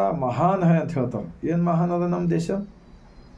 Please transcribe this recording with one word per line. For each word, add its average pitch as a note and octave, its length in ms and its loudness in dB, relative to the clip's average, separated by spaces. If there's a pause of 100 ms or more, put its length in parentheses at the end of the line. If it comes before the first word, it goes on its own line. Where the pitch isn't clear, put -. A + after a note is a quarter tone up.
(200)
ಮಹಾನ್ E3 420 0
ಹೈ E3 140 6
ಅಂತ D3 160 -2
ಹೇಳ್ತಾರೆ. A#2 560 -4
ಏನ್ E3+ 160 0
ಮಹಾನ್ E3+ 280 2
ಅದ F3 100 0
ನಮ್ಮ F3 280 0
ದೇಶ? E3+ 200 -2 (880)